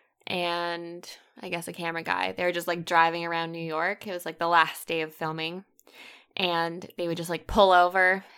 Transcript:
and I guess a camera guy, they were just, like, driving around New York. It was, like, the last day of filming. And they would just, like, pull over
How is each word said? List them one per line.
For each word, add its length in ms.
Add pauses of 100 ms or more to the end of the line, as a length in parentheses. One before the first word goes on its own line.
(280)
and 800 (320)
I 80
guess 200
a 40
camera 300
guy, 300
they 120
were 80
just, 160
like, 160
driving 400
around 280
New 120
York. 420
It 60
was, 120
like, 140
the 100
last 380
day 140
of 140
filming. 500 (760)
And 480 (120)
they 100
would 80
just, 140
like, 160
pull 260
over 500 (160)